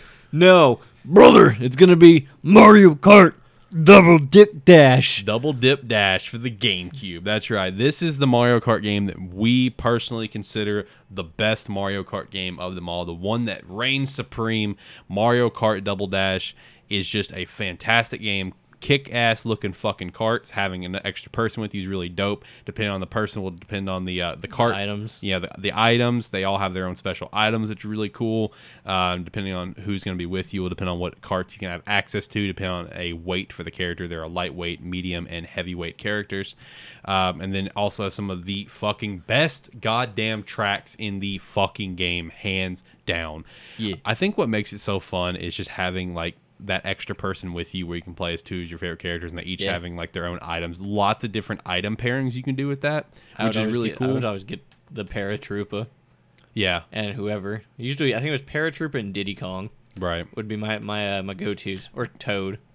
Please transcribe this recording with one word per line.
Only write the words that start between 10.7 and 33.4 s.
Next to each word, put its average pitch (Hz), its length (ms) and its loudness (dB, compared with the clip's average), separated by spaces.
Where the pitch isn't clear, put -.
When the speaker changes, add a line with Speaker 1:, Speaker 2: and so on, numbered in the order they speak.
Speaker 2:
the 95 140 -10
best 107 440 -4
Mario 98 360 -6
Kart - 260 -12
game 92 300 -10
of 92 160 -8
them 87 120 -10
all. 87 160 -6
The 85 80 -8
one 104 340 -4
that 101 220 -8
reigns 131 460 -4
supreme. 110 640 -4
Mario 117 420 0
Kart 107 320 -2
Double 101 240 -6
Dash 95 480 -4
is 98 200 -4
just 101 280 -4
a 90 80 -10
fantastic 110 760 -4
game. 98 340 -6
Kick-ass 120 640 -2
looking 107 300 -6
fucking 95 380 -6
karts, 117 400 -4
having 92 340 -6
an 92 180 -8
extra - 260 -12
person 113 300 -4
with 104 140 -8
you 101 80 -8
is 92 40 -10
really 92 220 -8
dope. 98 380 -6
Depending 104 260 -6
on 98 100 -6
the 92 60 -8
person 107 360 -6
will 95 80 -8
depend 95 400 -10
on 92 160 -6
the, 90 160 -4
uh, 85 140 -6
the - 40 -18
Speaker 1:
The 85 80 -12
Speaker 2:
cart. 117 260 -2
Speaker 1:
items. 101 460 -8
Speaker 2:
Yeah, 95 180 -4
the, 87 200 -8
the 95 160 -4
items. 120 560 0
They 95 140 -4
all 98 120 -2
have 98 160 -4
their 92 140 -6
own 90 100 -8
special - 340 -10
items, 110 380 -2
which 107 160 -12
are 107 40 -12
really 107 200 -6
cool. 110 460 -4
Um, 90 360 -2
depending 95 300 -8
on 90 220 -8
who's 98 280 -8
gonna 95 140 -6
be 87 80 -8
with 92 300 -8
you 95 80 -4
will 90 80 -4
depend 92 180 -6
on 90 100 -6
what 90 220 -8
carts 92 320 -6
you - 60 -20
can 95 100 -12
have 87 180 -12
access 101 420 -4
to, 104 180 -6
depending 92 260 -8
on 87 220 -10
a 87 180 -10
weight 90 400 -8